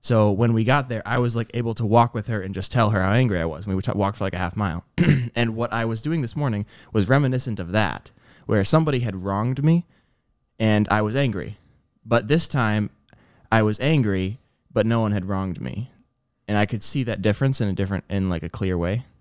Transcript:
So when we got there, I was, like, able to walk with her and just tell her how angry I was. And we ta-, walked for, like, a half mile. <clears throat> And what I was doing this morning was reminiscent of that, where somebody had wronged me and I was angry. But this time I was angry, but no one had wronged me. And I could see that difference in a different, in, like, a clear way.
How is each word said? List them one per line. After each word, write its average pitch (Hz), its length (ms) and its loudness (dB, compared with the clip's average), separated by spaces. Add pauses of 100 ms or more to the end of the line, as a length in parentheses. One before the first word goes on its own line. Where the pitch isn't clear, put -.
So 107 300 2
when 113 220 2
we 110 120 2
got 131 240 2
there, 117 160 -6
I 120 140 -2
was, 120 160 0
like, 117 200 -4
able 117 200 -2
to 110 120 -4
walk 117 280 4
with 107 140 -6
her 110 120 -4
and 95 140 -8
just 101 160 -6
tell 110 200 4
her 104 100 2
how 95 100 2
angry 110 300 2
I 82 40 -2
was. 82 220 -6
And 98 80 -2
we 95 80 -2
ta-, - 120 -4
walked 101 240 -2
for, 104 60 -4
like, 98 100 -4
a 90 40 -6
half 90 180 -4
mile. 90 280 -4 (120)
<clears throat> 143 380 2
And 117 220 -2
what 117 160 -4
I 113 120 -2
was 113 160 -4
doing 156 220 -2
this 117 140 -6
morning 117 280 -2 (280)
was 101 160 2
reminiscent 127 520 2
of 87 120 -8
that, 95 380 -2 (360)
where 101 180 2
somebody 151 360 2
had 107 160 -4
wronged 104 480 -2
me 170 200 4 (760)
and 107 320 4
I 107 120 2
was 107 140 -2
angry. 107 420 -2 (460)
But 113 240 0
this 160 200 2
time 107 420 0 (600)
I 113 120 4
was 107 180 0
angry, 110 580 0 (340)
but 110 140 2
no 117 140 2
one 107 120 0
had 95 140 -2
wronged 95 340 -4
me. 107 300 -8 (580)
And 104 80 0
I 104 100 2
could 104 160 -6
see 139 220 -4
that 104 160 -6
difference 110 400 0
in 110 80 0
a 95 60 -2
different, 95 340 -2
in, 95 220 0
like, 85 120 -2
a 85 60 -8
clear 92 300 -2
way. 95 240 -2 (180)